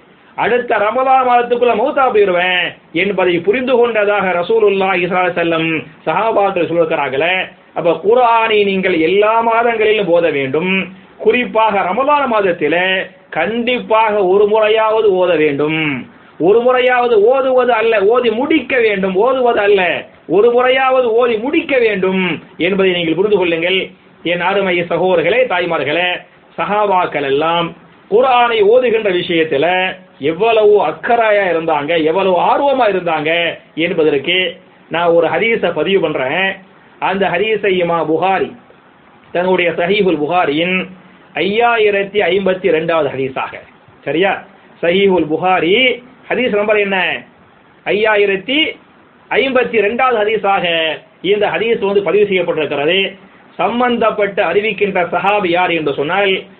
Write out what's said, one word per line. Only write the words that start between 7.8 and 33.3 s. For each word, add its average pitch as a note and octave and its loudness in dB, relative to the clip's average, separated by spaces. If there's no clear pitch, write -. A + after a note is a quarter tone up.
குர்ஆனை A3+ 2
நீங்கள் F#3+ 0
எல்லா G#3 2
மாதங்களிலும் A3+ 0
ஓத E3+ 2
வேண்டும். D#3+ -2
குறிப்பாக G#3+ 0
ரமலான் B3+ 0
மாதத்தில F#3 0
கண்டிப்பாக G#3+ 0
ஒரு G3+ 4
முறையாவது A3 2
ஓத F3+ 2
வேண்டும். D3+ -2
ஒரு G3+ 4
முறையாவது B3 2
ஓதுவது B3+ 2
அல்ல, A3 0
ஓதி A#3 2
முடிக்க C4+ -2
வேண்டும். G3 0
ஓதுவது A#3+ 2
அல்ல, F#3 2
ஒரு G#3 4
முறையாவது B3+ 2
ஓதி A#3 2
முடிக்க C#4+ -2
வேண்டும் F#3+ -2
என்பதை F#3+ 0
நீங்கள் E3+ -2
புரிந்து G3+ 0
கொள்ளுங்கள். F3 -2
என் F3 -2
அருமை F#3 0
சகோதரர்களே, F3 0
தாய்மார்களே, E3+ -2
சஹாபாக்கள் F3+ 0
எல்லாம் E3 -2
குர்ஆனை A#3+ 2
ஓதுகின்ற A3 2
விஷயத்துல E3+ 0
எவ்வளவு G#3 2
அக்கறையா G#3+ 2
இருந்தாங்க, E3 -2
எவ்வளவு F3+ 0
ஆர்வமா B3+ 2
இருந்தாங்க E3 -2